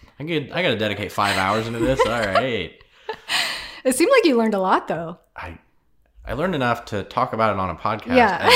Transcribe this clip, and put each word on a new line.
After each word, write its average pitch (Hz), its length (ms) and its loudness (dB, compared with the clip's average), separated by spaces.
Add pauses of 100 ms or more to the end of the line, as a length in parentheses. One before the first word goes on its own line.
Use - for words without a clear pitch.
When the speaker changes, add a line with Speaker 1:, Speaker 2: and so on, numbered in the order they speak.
(200)
Speaker 1:
"I 139 60 -8
could, 156 260 -4
I - 100 -4
gotta 139 160 0
dedicate 101 340 -4
five 101 260 0
hours 104 280 0
into 117 140 -6
this. - 260 0
All - 140 0
right." 101 540 -2 (340)
Speaker 2:
<laughs> - 760 -8
It 262 120 2
seemed 370 160 4
like 480 140 6
you 269 120 4
learned 226 160 2
a 196 60 0
lot, 202 280 0
though. 165 300 -6 (180)
Speaker 1:
I, 82 220 -14 (680)
I - 100 -8
learned 170 200 -2
enough 123 320 0
to 101 180 -4
talk 123 300 -2
about 110 220 2
it 98 40 -4
on 92 120 -2
a 85 40 -6
podcast 113 400 -4
Speaker 2:
Yeah. 214 240 4
Speaker 1:
as - 160 6